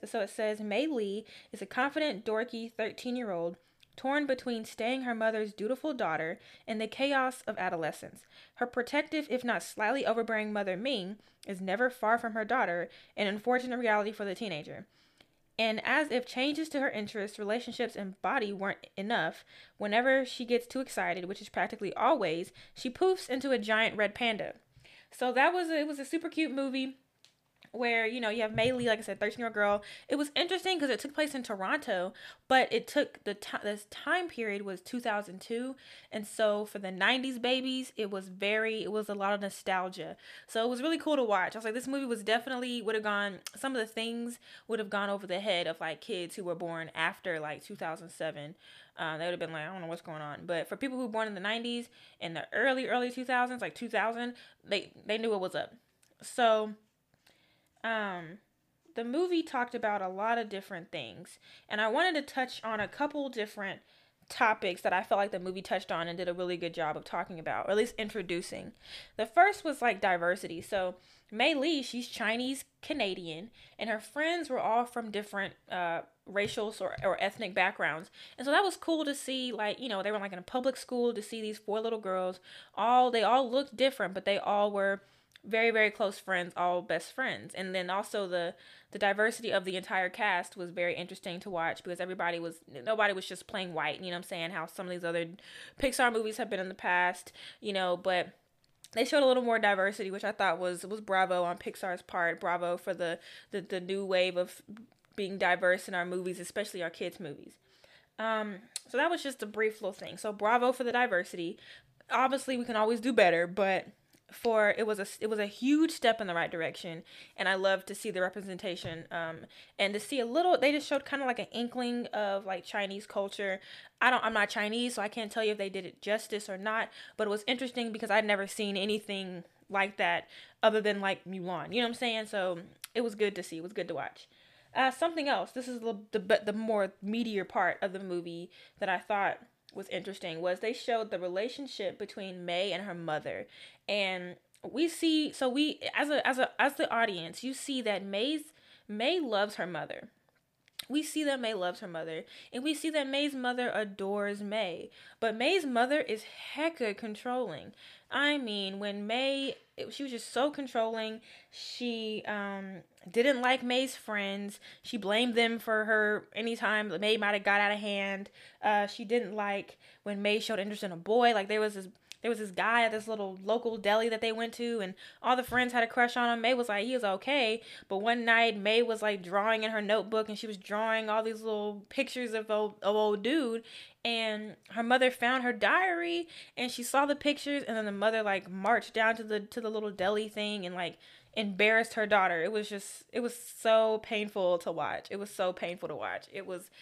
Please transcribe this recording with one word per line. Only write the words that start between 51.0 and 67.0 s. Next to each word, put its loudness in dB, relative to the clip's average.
were -4
born 0
in -8
the -8
nineties -4
and -6
the -6
early, 2
early 0
two -8
thousands, 0
like, -6
two -8
thousand, 0
they, -2
they 0
knew 0
what 2
was -2
up. -4
So, 4
um, -2
the -2
movie 2
talked -2
about 0
a -2
lot 0
of -2
different -10
things, -10
and -2
I 2
wanted 2
to -4
touch -4
on -2
a -2
couple -2
different -6
topics 2
that 2
I 2
felt 4
like 2
the -4
movie -6
touched -4
on -2
and -6
did -2
a 0
really -2
good -4
job -2
of -10